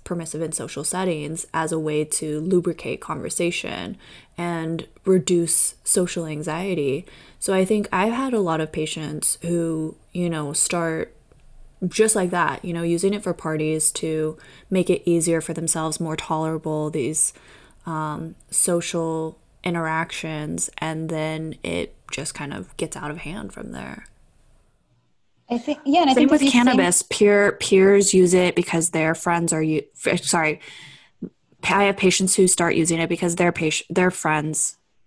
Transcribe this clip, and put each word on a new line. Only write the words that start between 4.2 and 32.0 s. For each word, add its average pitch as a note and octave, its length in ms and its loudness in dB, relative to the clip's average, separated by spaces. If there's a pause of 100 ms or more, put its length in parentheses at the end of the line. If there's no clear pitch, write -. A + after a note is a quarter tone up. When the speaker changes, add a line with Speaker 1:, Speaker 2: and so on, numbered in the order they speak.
Speaker 1:
and E3 500 -4 (160)
reduce F3 800 2
social F3+ 420 -2
anxiety. D#3 800 -4 (360)
So G3 120 0
I F#3+ 120 4
think G#3 260 2
I've G#3 220 2
had C4 200 -2
a G#3+ 80 2
lot D#3+ 180 0
of D#3 120 -4
patients D#3 680 -4
who, E3 540 -2 (160)
you F3 180 -2
know, D3+ 240 -4
start E3 600 -2 (720)
just G#3+ 280 2
like F3+ 160 0
that, E3 320 -2
you F3 100 -6
know, E3+ 100 -4
using E3+ 300 0
it G3+ 100 -6
for F3+ 100 -2
parties D#3 600 -2
to D#3 440 -4 (320)
make F#3 200 0
it F3+ 200 0
easier E3 300 2
for D#3+ 140 -6
themselves, D#3+ 480 -2
more D#3+ 160 -4
tolerable, D#3 720 -2
these, D3+ 440 -2 (520)
um, D#3 500 -8 (160)
social E3 880 -2 (240)
interactions, D#3+ 1080 -4 (100)
and D#3+ 300 -6
then D#3 540 -6
it - 320 -6 (160)
just D3 220 -8
kind C#3+ 200 -10
of - 220 -14
gets D#3 220 -8
out D3 120 -10
of D#3+ 100 -10
hand F#3 340 -12
from - 180 -14
there. - 340 -14 (1400)
Speaker 2:
I A#3+ 80 -2
think, C#4+ 280 -4
yeah, D#4 160 4
and C#4+ 80 4
I C4 40 6
Speaker 1:
Same - 80 6
Speaker 2:
think D4 100 6
Speaker 1:
with D4+ 100 6
Speaker 2:
if C4+ 40 4
you C4+ 60 4
think B3 140 6
Speaker 1:
cannabis. F#3+ 380 4
Peer, G3+ 500 4
peers G3 600 6
use F3+ 200 8
it F3+ 220 4
because E3 340 0
their D#3+ 260 2
friends E3+ 380 0
are D#3 100 0
u-, D#3 200 0 (220)
f-, - 180 2
sorry, D#3 360 0 (1040)
I G3+ 220 4
have G3 120 2
patients F#3 380 4